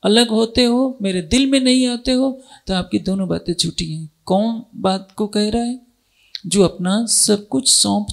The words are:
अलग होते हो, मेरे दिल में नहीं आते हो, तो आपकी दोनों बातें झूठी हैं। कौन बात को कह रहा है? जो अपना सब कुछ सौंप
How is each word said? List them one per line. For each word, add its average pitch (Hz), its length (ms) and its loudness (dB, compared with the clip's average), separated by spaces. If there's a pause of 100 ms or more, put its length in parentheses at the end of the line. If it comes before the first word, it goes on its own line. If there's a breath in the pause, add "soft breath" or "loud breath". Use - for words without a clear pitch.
अलग 226 240 4
होते 226 360 0
हो, 247 380 0
मेरे 185 200 -2
दिल 247 260 2
में 269 120 2
नहीं 254 280 2
आते 240 240 -2
हो, 262 320 0 (240 loud breath)
तो 190 60 -2
आपकी 180 260 -2
दोनों 190 280 -2
बातें 170 260 -4
झूठी 165 400 -4
हैं। 160 160 -10 (160)
कौन 226 380 0 (120)
बात 190 360 -4
को 208 160 -4
कह 208 220 -2
रहा 233 140 -2
है? 247 180 -6 (640 loud breath)
जो 190 180 2
अपना 185 420 0
सब 208 420 0
कुछ 269 220 -2
सौंप 208 440 2